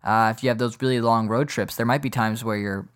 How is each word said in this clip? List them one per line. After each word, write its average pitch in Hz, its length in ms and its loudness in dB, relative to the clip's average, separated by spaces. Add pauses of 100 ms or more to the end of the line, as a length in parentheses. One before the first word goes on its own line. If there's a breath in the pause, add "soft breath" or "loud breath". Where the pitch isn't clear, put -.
uh, 113 320 4
if - 60 -12
you 131 60 2
have 117 100 0
those 120 220 -4
really 131 200 0
long 113 280 2
road 131 200 0
trips, - 280 -4
there 117 100 0
might 135 160 2
be 131 80 -2
times 113 340 -2
where 107 120 -2
you're 98 400 -4